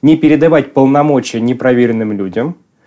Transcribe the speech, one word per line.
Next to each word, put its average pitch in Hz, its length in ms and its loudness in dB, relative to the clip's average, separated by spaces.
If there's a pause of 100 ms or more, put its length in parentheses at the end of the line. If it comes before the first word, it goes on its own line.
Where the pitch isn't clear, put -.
не 156 140 4
передавать 151 560 2
полномочия 135 680 0
непроверенным 120 680 -2
людям, 104 460 -6 (300)